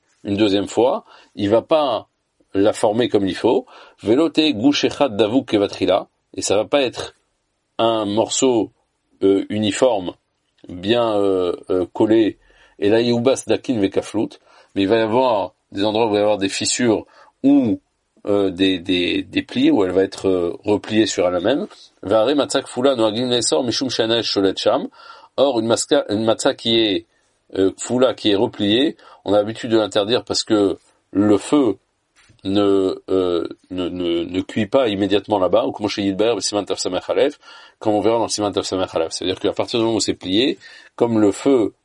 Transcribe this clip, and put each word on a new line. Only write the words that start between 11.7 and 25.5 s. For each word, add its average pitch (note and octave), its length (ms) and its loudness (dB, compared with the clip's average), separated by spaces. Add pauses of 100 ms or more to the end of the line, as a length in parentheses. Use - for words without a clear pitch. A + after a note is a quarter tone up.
collé. A2 460 2 (420)
Et G2+ 80 0
là, A2 140 4
Youbas A#2+ 460 0
Dakin G#2+ 340 -2
Vekaflout. - 580 -4 (360)
Mais G2 80 0
il F#2+ 40 0
va A2+ 100 2
y A2+ 40 2
avoir A2 520 0 (180)
des G2 120 -4
endroits G#2+ 220 2
où A2 40 -2
il G#2 40 0
va G#2 60 2
y - 20 2
avoir G#2 160 2
des F#2+ 120 -2
fissures G#2+ 580 0 (340)
ou, C3 380 2 (480)
euh, G2+ 240 2
des, F#2+ 260 0
des, F2+ 460 -2
des F#2+ 180 -4
plis, C#3 300 0
où A#2 120 2
elle F#2 80 0
va F#2+ 120 2
être, G2 240 -4
euh, F2+ 360 0
repliée G#2 440 0
sur F#2 200 0
elle-même. G#2 380 -2 (380)
Vare A2 320 2
Matzak C3 320 -2
Fula C3 280 0
Noagim A2+ 300 0
Nesor B2 380 0
Mishum B2 260 -4
Shana A2+ 320 -2
Sholet F#2+ 340 0
Sham. C3+ 320 0 (480)
Or, B2+ 240 2